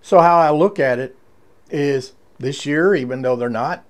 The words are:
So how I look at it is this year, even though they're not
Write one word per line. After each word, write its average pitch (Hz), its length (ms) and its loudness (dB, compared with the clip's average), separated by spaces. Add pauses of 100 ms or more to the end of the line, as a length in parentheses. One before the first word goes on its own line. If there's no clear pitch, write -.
So 185 180 4
how 170 180 4
I 160 120 4
look 175 280 0
at 127 200 0
it 131 180 -10 (540)
is 143 420 -4 (260)
this 139 280 -8
year, 165 280 2
even 127 280 -6
though 127 120 0
they're 120 140 -4
not 123 420 -6